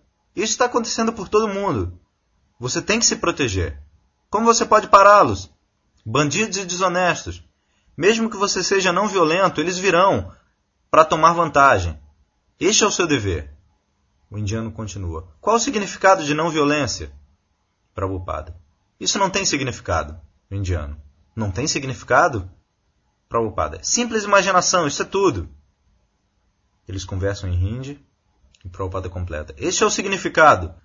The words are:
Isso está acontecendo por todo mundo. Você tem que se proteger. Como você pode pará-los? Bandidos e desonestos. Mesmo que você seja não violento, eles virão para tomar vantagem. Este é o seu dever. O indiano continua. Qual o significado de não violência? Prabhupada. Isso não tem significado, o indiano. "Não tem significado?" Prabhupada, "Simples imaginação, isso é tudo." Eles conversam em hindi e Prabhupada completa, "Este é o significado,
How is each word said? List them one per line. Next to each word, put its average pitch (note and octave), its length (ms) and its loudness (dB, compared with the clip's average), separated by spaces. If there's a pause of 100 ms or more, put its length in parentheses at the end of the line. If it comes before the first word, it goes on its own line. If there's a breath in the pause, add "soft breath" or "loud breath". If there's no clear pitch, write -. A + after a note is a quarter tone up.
(360)
Isso G#3+ 160 -2
está B3 140 0
acontecendo A3+ 460 -2
por G#3 160 -10
todo G#3+ 200 2
mundo. E3+ 500 -4 (600)
Você B2+ 200 -6
tem G#3 180 -2
que A3+ 80 0
se - 100 0
proteger. F#2+ 680 -2 (480)
Como A3 140 0
você A3+ 220 2
pode G#3 220 2
pará-los? G3 640 6 (540)
Bandidos D3+ 540 -2
e G3 60 -6
desonestos. F3 800 -4 (540)
Mesmo A3 340 0
que G#3 60 -12
você G3 260 -2
seja F#3 300 0
não G3 160 0
violento, F3+ 520 2
eles F3+ 180 4
virão F3 520 2 (600 soft breath)
para D#3 160 8
tomar D#3+ 260 4
vantagem. C#3 640 2 (600)
Este G3+ 240 2
é - 20 4
o G3 40 2
seu F3+ 160 0
dever. F#2+ 440 -2 (800)
O G#2 60 -14
indiano A2 340 -6
continua. F#2+ 720 -12
Qual G#3+ 160 0
o A#3 40 2
significado F#3+ 640 0
de D3 120 -2
não D#3+ 160 -2
violência? C#3+ 600 -2 (840)
Prabhupada. F2+ 600 -8 (440)
Isso B2 200 -4
não G3 120 0
tem G3 140 -4
significado, F2+ 760 -4 (300)
o G2 40 -12
indiano. E2 460 -6 (340)
"Não G#2+ 160 -4
tem A#2 160 -6
significado?" C3 840 0 (800)
Prabhupada, G2 540 -4
"Simples A3+ 420 -2
imaginação, F#3 640 2
isso - 160 -4
é - 20 -4
tudo." D#3+ 440 0 (1400)
Eles G2 180 -10
conversam F#2+ 440 -6
em F2 60 -2
hindi B2+ 500 -4 (600)
e G2 40 -16
Prabhupada F#2 400 -8
completa, E2+ 480 -10
"Este F3+ 260 -2
é G#3+ 40 4
o G#3 40 2
significado, D#3+ 840 0 (100)